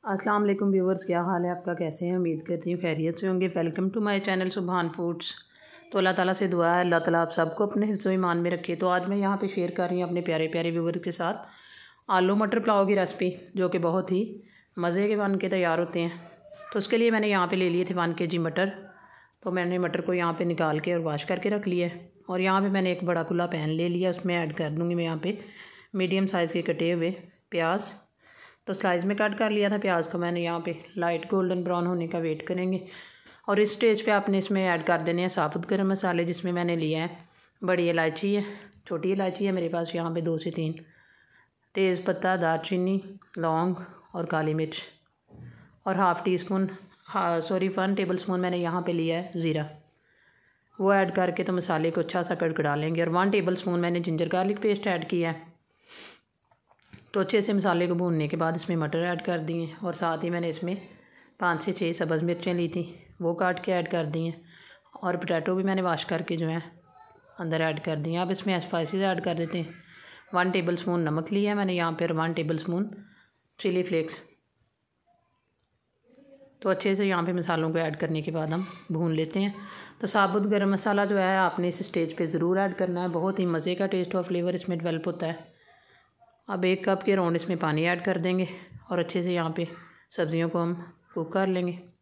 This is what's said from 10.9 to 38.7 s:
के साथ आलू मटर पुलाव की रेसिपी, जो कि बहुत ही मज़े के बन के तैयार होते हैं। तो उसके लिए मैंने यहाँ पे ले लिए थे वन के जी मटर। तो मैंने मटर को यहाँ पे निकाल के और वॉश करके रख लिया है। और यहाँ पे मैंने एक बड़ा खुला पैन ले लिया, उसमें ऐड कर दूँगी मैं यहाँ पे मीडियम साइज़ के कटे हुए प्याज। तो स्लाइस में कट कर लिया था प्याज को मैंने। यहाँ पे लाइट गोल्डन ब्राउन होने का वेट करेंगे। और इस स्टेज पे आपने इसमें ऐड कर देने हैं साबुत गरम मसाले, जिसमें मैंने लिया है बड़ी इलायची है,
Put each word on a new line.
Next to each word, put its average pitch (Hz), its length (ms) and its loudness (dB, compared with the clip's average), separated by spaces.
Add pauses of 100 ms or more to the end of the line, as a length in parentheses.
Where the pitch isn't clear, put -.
के 175 140 -6
साथ 165 340 -4 (600)
आलू 185 260 4
मटर 214 240 2
पुलाव 202 280 4
की 202 80 4
रेसिपी, 180 360 0 (240)
जो 185 140 2
कि 180 100 0
बहुत 175 320 0
ही 185 100 2 (560)
मज़े 175 300 0
के 214 100 2
बन 196 200 2
के 185 120 0
तैयार 175 300 2
होते 175 220 -2
हैं। 170 180 -2 (440)
तो - 160 -4
उसके 226 180 0
लिए 226 140 4
मैंने 214 180 2
यहाँ 185 180 2
पे 190 80 0
ले 185 140 2
लिए 175 160 2
थे 180 100 -4
वन 170 200 2
के 175 120 -2
जी 175 140 -2
मटर। 175 320 0 (680)
तो 185 100 -4
मैंने 180 260 0
मटर 175 240 0
को 185 120 0
यहाँ 170 180 2
पे 175 120 0
निकाल 160 360 0
के 175 120 0
और 170 80 2
वॉश 151 240 -2
करके 185 260 -2
रख 208 160 -2
लिया 175 200 2
है। - 200 -10 (220)
और 185 120 -2
यहाँ 190 200 4
पे 202 100 2
मैंने 185 200 2
एक 175 140 -2
बड़ा 170 200 2
खुला 175 220 0
पैन 156 240 -2
ले 170 180 0
लिया, 180 220 2
उसमें 175 260 -2
ऐड 160 180 -2
कर 156 160 -2
दूँगी 170 240 0
मैं 170 80 0
यहाँ 160 160 -2
पे 190 180 -2 (580)
मीडियम 190 320 2
साइज़ 175 260 0
के 175 100 0
कटे 170 280 0
हुए 175 240 0 (360)
प्याज। 170 420 0 (720)
तो 196 60 -4
स्लाइस 180 320 2
में 202 120 2
कट 208 200 2
कर 220 140 2
लिया 208 180 2
था 208 80 2
प्याज 180 300 2
को 185 100 -6
मैंने। 175 240 0
यहाँ 170 200 -2
पे 170 140 -4 (220)
लाइट 170 320 0
गोल्डन 185 340 2
ब्राउन 175 240 0
होने 170 200 0
का 165 120 -4
वेट 160 280 -2
करेंगे। 185 320 0 (680)
और 202 120 4
इस 208 140 4
स्टेज 220 280 4
पे 220 100 2
आपने 202 260 4
इसमें 190 260 2
ऐड 170 220 2
कर 170 160 4
देने 170 200 0
हैं 185 80 0
साबुत 170 380 0
गरम 190 240 2
मसाले, 175 340 0
जिसमें 175 280 -4
मैंने 175 220 0
लिया 156 260 0
है 170 160 -4 (440)
बड़ी 175 280 2
इलायची 165 460 2
है, 208 100 0 (420)